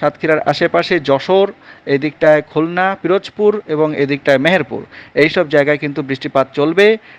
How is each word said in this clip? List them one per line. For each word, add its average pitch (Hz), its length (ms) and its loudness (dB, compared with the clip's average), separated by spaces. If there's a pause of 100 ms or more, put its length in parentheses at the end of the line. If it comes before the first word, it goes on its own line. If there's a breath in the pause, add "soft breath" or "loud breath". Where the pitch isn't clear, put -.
সাতক্ষীরার 156 400 -2
আশেপাশে 170 600 -2
যশোর, 185 520 0 (340 loud breath)
এদিকটায় 151 560 0
খুলনা, 175 600 -2
পিরোজপুর 208 640 0
এবং 151 300 -2
এদিকটায় 139 420 0
মেহেরপুর, 151 460 -2 (300 loud breath)
এইসব 156 340 2
জায়গায় 147 300 2
কিন্তু 147 240 -6
বৃষ্টিপাত 135 520 -4
চলবে। 190 440 2 (200 loud breath)